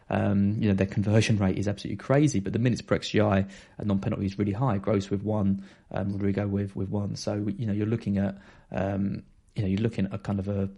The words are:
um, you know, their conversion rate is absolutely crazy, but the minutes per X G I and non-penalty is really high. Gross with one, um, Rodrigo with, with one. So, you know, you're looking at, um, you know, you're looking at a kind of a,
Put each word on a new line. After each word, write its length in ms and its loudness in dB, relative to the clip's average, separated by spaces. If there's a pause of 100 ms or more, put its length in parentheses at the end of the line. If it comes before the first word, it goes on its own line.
um, 500 2
you 100 2
know, 40 4
their 140 4
conversion 500 4
rate 220 2
is 80 -2
absolutely 300 -4
crazy, 420 2
but 140 -4
the 40 0
minutes 240 2
per 140 0
X 140 -4
G 120 4
I 240 4 (320)
and 100 -6
non-penalty 380 0
is 140 -4
really 140 0
high. 260 0
Gross 320 0
with 100 -2
one, 420 0 (280)
um, 220 -2
Rodrigo 340 0
with, 280 -2
with 140 -4
one. 260 -4
So, 300 -4 (120)
you 100 -4
know, 60 0
you're 120 0
looking 320 0
at, 220 -2 (320)
um, 500 -2 (340)
you 60 -4
know, 60 0
you're 140 0
looking 240 0
at 80 -6
a 40 -6
kind 220 -4
of 80 -4
a, 300 -2